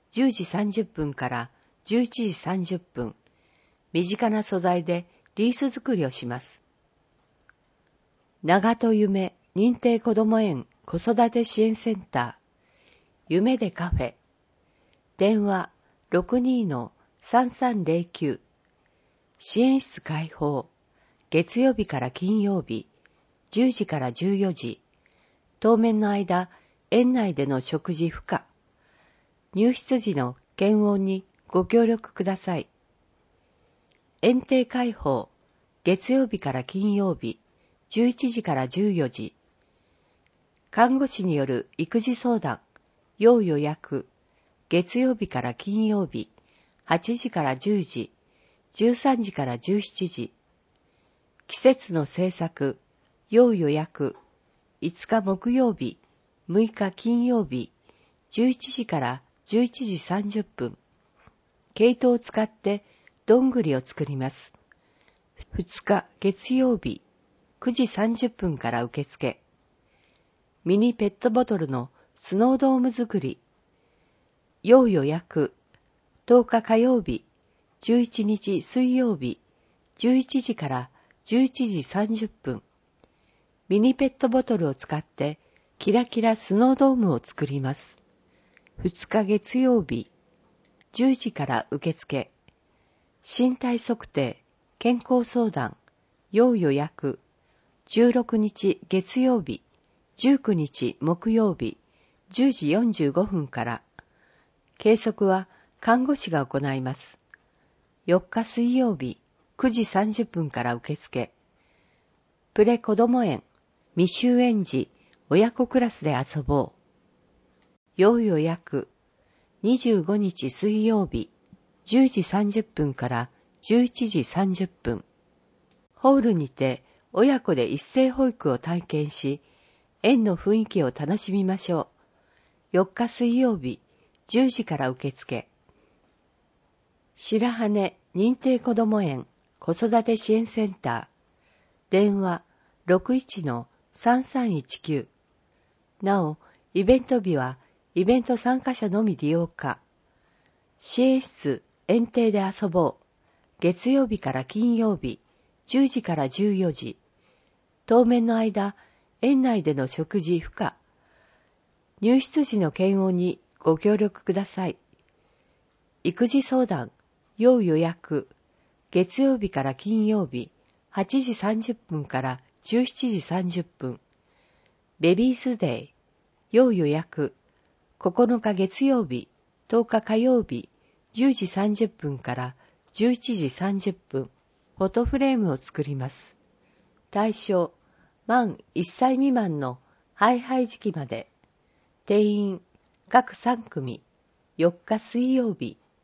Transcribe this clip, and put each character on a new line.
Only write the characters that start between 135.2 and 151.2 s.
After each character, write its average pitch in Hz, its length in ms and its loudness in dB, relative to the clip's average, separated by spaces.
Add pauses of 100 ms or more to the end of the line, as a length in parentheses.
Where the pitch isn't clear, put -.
白 226 340 -2
羽 208 420 -2 (220)
認 226 200 2
定 262 220 0
こ 240 160 -2
ど 220 120 0
も 214 160 0
園 139 260 -4 (320)
子 165 140 -2
育 226 280 0
て 226 140 0
支 214 180 -2
援 226 120 2
セ 214 220 -4
ン 190 60 -8
タ - 360 -8 (800)
ー。 - 20 -20
電 196 300 2
話、 175 200 -2 (440)
六 185 320 2
一 202 260 -8
の 120 240 -4 (260)
三 247 300 2
三 240 320 -2
一 - 240 -8
九。 143 280 -4 (960)
な 196 220 0
お、 151 140 -4 (360)
イ 185 120 0
ベ 254 140 6
ン 254 40 -10
ト 247 160 0
日 185 160 -2
は 131 220 -4 (360)
イ 185 120 0
ベ 247 140 4
ン 233 40 -2
ト 247 140 -2
参 254 240 -2
加 262 120 -4
者 214 160 -4
の 202 140 0
み 190 140 0
利 151 140 -2
用 165 160 0
可。 - 320 -8 (1000)
支 - 240 -2
援 262 180 4